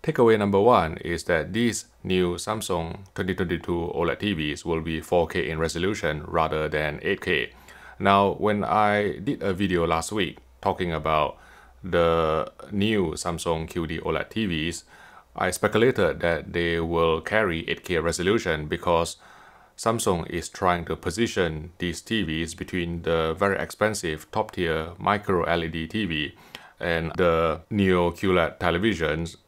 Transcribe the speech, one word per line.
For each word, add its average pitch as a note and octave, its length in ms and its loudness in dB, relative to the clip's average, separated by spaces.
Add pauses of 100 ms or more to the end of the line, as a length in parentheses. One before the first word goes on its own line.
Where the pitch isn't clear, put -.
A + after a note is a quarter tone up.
Takeaway A#2 380 4
number G2+ 220 4
one G2 380 4
is E2+ 260 -4
that E2 260 0
these A2+ 320 0 (220)
new F2+ 300 2
Samsung F2 640 -4 (140)
twenty F#2+ 220 -2
twenty-two E2+ 580 -2
oled E2 240 0
T G#2 140 -2
Vs D2+ 320 -4
will E2 160 -2
be D#2+ 220 -4
four E2+ 260 2
K E2 220 -2
in D#2 100 -4
resolution E2 680 -2
rather D#2 440 0
than D2+ 340 -2
eight F#2 160 -2
K. D2+ 320 -2 (480)
Now, G2 360 6
when G#2 280 0
I G#2 560 2
did A#2+ 240 -4
a G2 100 0
video F2 320 2
last E2 280 0
week G2 240 -2 (240)
talking F2+ 320 -2
about D#2 440 2 (460)
the E2 680 2 (220)
new G2+ 400 0
Samsung E2 560 -4
Q E2 200 -4
D D#2+ 120 -6
oled D#2+ 300 -4
T A2 160 -2
Vs, E2 400 -4 (500)
I F2+ 160 0
speculated G#2 720 2
that E2+ 320 -2
they E2+ 260 0
will E2 400 2
carry F#2 500 0
eight D#2 140 -4
K E2+ 160 0
resolution E2 680 0
because E2+ 500 0 (580)
Samsung A2 540 0
is E2+ 180 -6
trying F2 380 0
to E2 100 -4
position E2+ 840 -2
these F2 220 -4
T A2 240 -2
Vs D#2+ 320 -4
between E2+ 460 -6
the E2 360 0
very G2 220 2
expensive F#2+ 720 -4
top-tier E2+ 680 -2
micro G2 460 0
L E2+ 220 0
E - 20 -4
D D#2+ 200 -6
T G#2+ 180 -4
V D2+ 300 -4 (440)
and E2 380 -2
the E2 420 4 (100)
Neo F#2 420 4
Q F#2+ 220 0
led E2+ 280 2
televisions E2 760 0 (120)